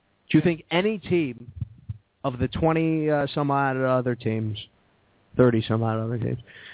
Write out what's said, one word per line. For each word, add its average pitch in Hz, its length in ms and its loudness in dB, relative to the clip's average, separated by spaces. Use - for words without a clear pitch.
Do 160 80 6
you 151 40 6
think 165 280 0
any 196 280 0
team 143 520 -2
of 123 160 -4
the 127 100 0
twenty, 160 640 0
uh, 143 240 0
some 143 160 0
odd 139 260 0
other 127 380 2
teams, 110 440 -4
thirty 120 300 4
some 113 160 0
odd 110 200 -2
other 117 160 -4
teams, 123 200 -4